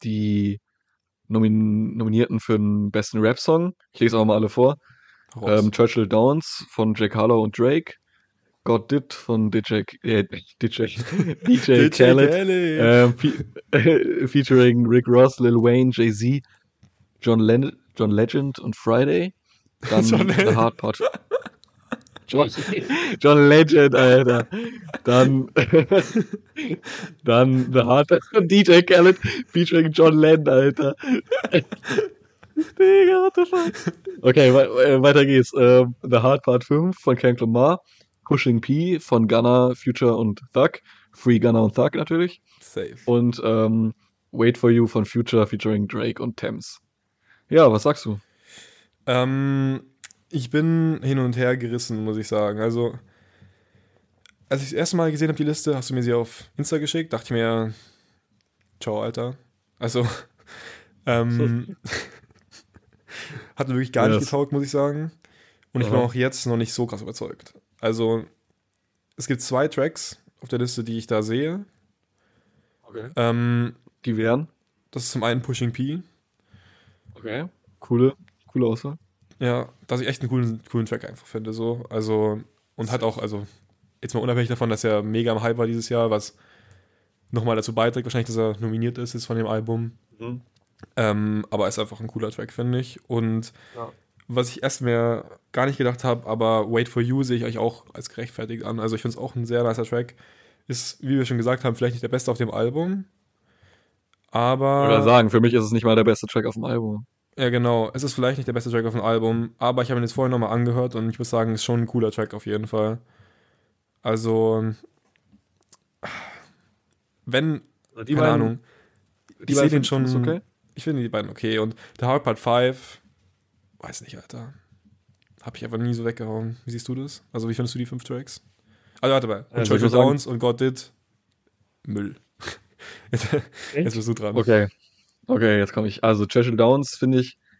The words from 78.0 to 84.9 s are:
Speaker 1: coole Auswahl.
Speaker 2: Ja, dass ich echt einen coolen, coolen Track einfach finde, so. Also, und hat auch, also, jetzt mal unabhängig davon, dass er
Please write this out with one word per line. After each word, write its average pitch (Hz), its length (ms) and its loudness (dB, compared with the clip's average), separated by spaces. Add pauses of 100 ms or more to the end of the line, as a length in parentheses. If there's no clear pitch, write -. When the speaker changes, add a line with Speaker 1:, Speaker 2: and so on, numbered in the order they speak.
Speaker 1:
coole 127 200 -2
Auswahl. 139 300 -6 (420)
Speaker 2:
Ja, 123 300 -4 (180)
dass 127 120 -4
ich 127 80 -6
echt 135 140 -8
einen 123 80 -6
coolen, 117 400 -2
coolen 113 160 -4
Track - 220 -8
einfach - 180 -20
finde, 110 280 -10
so. 117 360 -6
Also, 107 520 -2 (340)
und 110 160 -8
hat 117 120 -4
auch, 113 140 -4
also, 104 280 -8 (560)
jetzt - 120 -12
mal 113 80 -4
unabhängig 120 280 -2
davon, 120 200 -4
dass 107 160 -4
er 107 180 0